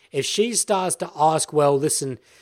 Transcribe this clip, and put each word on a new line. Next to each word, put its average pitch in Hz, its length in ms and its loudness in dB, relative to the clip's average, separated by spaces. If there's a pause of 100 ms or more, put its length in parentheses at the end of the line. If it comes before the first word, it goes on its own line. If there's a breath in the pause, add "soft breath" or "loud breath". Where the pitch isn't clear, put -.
(120)
if 139 120 -4
she 226 300 -2
starts 185 440 -2
to 170 180 -8
ask, 156 360 2
"Well, 143 260 4
listen, 135 420 -2 (220 soft breath)